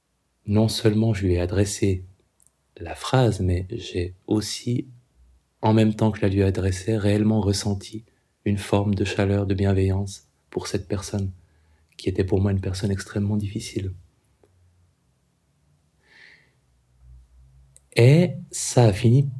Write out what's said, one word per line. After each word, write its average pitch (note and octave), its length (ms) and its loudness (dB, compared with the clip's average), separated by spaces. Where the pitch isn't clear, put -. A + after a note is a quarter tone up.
non G#2+ 200 4
seulement G#2+ 460 0
je F#2+ 140 -2
lui F2 60 2
ai F2 60 0
adressé F#2 680 -2
la E2 180 -12
phrase, A2+ 440 0
mais F#2 300 -2
j'ai F#2 460 -8
aussi, G#2+ 640 -4
en A2 120 2
même A2 200 4
temps G#2+ 180 0
que F#2+ 60 -6
je - 60 -8
la G2+ 60 4
lui F#2+ 100 0
ai G2 40 4
adressée, F#2+ 540 0
réellement G#2 420 2
ressenti G2+ 640 -4
une G2+ 120 0
forme G2+ 380 0
de F#2+ 100 -2
chaleur, G2 400 0
de G2 80 0
bienveillance G2 760 0
pour - 160 -6
cette - 220 -6
personne, G2 440 -4
qui - 120 -6
était F#2 140 0
pour F#2+ 180 0
moi G2+ 100 2
une G2 80 0
personne F#2+ 300 -4
extrêmement G2+ 480 -2
difficile. G2 560 -6
Et D#3 360 6
ça - 360 2
a G#2+ 60 6
fini B2 380 4